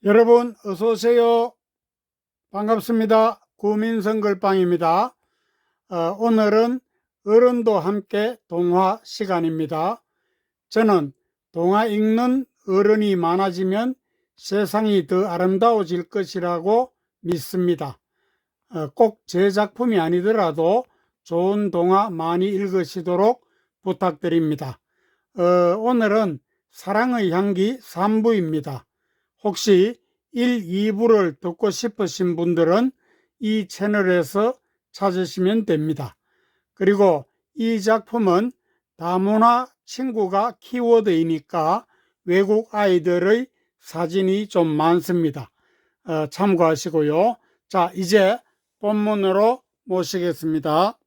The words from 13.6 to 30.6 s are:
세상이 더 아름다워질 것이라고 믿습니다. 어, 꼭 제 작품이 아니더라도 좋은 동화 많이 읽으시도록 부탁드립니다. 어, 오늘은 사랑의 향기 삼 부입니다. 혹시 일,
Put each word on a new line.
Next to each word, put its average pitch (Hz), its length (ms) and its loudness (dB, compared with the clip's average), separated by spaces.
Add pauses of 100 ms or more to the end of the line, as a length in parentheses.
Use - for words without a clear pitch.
세상이 202 680 -2
더 185 220 0
아름다워질 185 800 0
것이라고 185 840 -2 (260)
믿습니다. 170 800 -4 (680)
어, 156 220 -8
꼭 220 360 -2
제 196 240 0
작품이 208 480 -2
아니더라도 175 840 0 (380)
좋은 190 480 -2
동화 185 380 0
많이 175 380 -2
읽으시도록 190 1000 -2 (360)
부탁드립니다. 160 1000 -4 (580)
어, 175 400 2
오늘은 220 600 0 (320)
사랑의 214 600 -2
향기 196 500 0
삼 214 420 0
부입니다. 156 600 -2 (580)
혹시 202 540 2 (340)
일, 247 320 -2